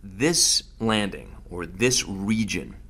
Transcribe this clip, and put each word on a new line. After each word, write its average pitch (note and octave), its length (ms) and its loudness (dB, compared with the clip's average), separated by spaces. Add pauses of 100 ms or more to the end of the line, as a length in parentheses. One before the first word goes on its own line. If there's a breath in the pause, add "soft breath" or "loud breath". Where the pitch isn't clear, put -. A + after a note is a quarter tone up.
this A2+ 600 2 (160)
landing, G#2 560 0 (140)
or F2 160 -6
this G2+ 420 2
region G2 680 -2 (140)